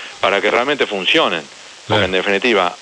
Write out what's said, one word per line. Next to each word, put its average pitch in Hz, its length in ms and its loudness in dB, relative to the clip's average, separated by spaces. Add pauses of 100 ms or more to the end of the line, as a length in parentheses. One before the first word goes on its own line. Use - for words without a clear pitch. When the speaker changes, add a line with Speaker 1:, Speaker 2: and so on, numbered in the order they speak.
(200)
Speaker 1:
para 98 200 2
que 104 100 0
realmente 131 360 0
funcionen". 101 540 0
Porque, - 460 -18
Speaker 2:
Claro. 104 180 2
Speaker 1:
en 92 80 -2
definitiva, 95 680 0